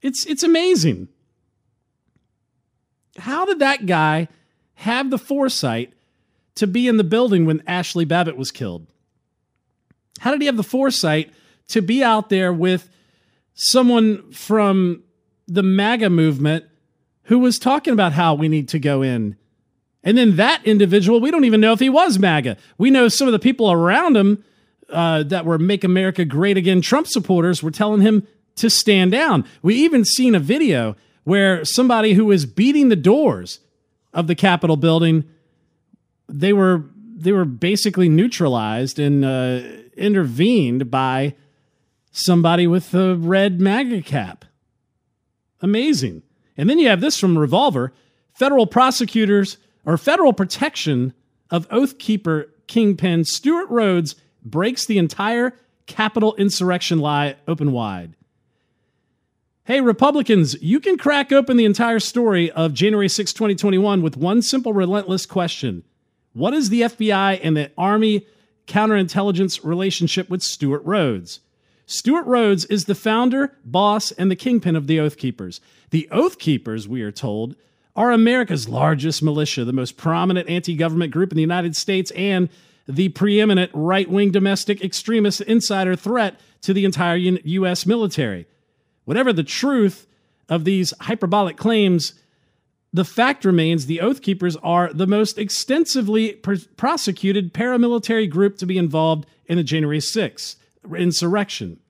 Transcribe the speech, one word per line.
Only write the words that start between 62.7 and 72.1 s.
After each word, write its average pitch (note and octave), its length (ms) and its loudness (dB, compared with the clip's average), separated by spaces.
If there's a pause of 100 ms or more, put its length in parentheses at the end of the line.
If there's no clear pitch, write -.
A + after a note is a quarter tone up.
January G3 360 0
sixth, - 260 -6
twenty G#3 200 -2
twenty-one G3 460 0
with D#3 160 -4
one F#3 240 0
simple, A#3+ 320 -2
relentless F#3+ 520 -2
question. C#3 580 -6 (500)
What F3 200 -2
is C#4+ 160 0
the A#3 140 0
F A#3 140 -4
B G#3+ 140 -2
I G3 240 0
and D#3+ 200 -2
the D3 220 -4
Army G#3 480 0 (420)
counterintelligence G3 960 -2
relationship F3+ 640 -4
with F3+ 120 -6
Stewart - 440 -4
Rhodes? C3+ 560 -4 (440)
Stewart D4 400 -2